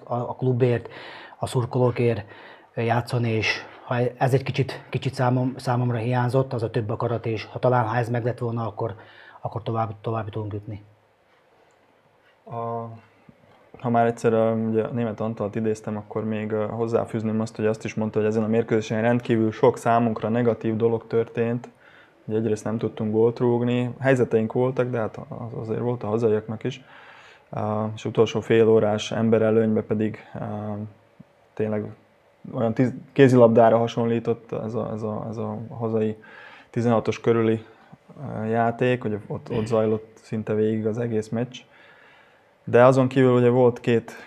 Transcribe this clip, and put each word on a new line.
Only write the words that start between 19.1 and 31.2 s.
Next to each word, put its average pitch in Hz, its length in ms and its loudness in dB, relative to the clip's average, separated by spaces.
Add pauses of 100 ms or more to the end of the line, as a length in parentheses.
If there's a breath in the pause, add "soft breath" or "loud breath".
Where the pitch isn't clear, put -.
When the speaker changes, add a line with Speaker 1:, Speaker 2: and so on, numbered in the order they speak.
Speaker 2:
sok 117 260 4
számunkra 117 520 2
negatív 113 460 0
dolog 113 320 0
történt. 117 600 -2 (560 loud breath)
Ugye 110 120 -2
egyrészt 110 260 -2
nem 107 140 -4
tudtunk 110 340 -4
gólt 117 280 2
rúgni, 123 600 0
helyzeteink 117 540 2
voltak, 127 360 0
de 123 80 -4
hát 107 300 -6
az, 120 320 -10
azért 117 200 -4
volt 120 240 -4
a 104 40 -6
hazaiaknak 107 560 0
is. 127 200 -6 (640 loud breath)
Á, 107 460 -4
és - 100 -10
utolsó 113 340 2
fél 113 280 6
órás 107 440 4
emberelőnybe 110 720 2
pedig, 107 360 -2 (160)
á, 107 420 -8 (800)